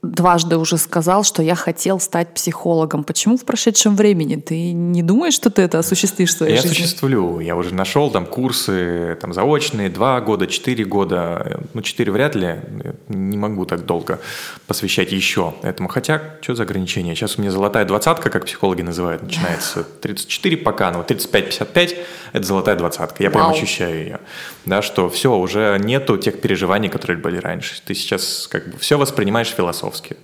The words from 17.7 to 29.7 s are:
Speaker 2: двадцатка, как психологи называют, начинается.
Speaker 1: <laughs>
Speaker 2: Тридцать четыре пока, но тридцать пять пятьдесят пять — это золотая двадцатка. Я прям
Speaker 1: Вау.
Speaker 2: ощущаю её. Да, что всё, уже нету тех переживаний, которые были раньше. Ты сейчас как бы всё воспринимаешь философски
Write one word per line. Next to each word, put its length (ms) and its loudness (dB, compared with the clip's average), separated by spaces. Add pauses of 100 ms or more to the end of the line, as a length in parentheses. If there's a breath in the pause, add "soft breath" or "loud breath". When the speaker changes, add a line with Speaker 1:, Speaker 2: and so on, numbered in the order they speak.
Speaker 2:
двадцатка, 460 2
как 160 -2
психологи 340 0
называют, 420 -4
начинается. 680 -4
Speaker 1:
<laughs> 80 -20
Speaker 2:
Тридцать 280 -6
четыре 280 0
пока, 360 0
но 100 -4
тридцать 280 -2
пять 140 4
пятьдесят 300 -6
пять — 200 4 (380 loud breath)
это 140 -2
золотая 300 2
двадцатка. 460 -2
Я 80 4
прям 180 4
Speaker 1:
Вау. 40 4
Speaker 2:
ощущаю 500 -2
её. 140 -10 (480 loud breath)
Да, 160 2
что 300 0
всё, 280 2
уже 400 2
нету 380 2
тех 240 -2
переживаний, 480 2
которые 300 -4
были 180 -2
раньше. 500 -6
Ты 80 -6
сейчас 560 -4
как 200 -4
бы 80 -16
всё 180 2
воспринимаешь 520 2
философски 420 -2 (320)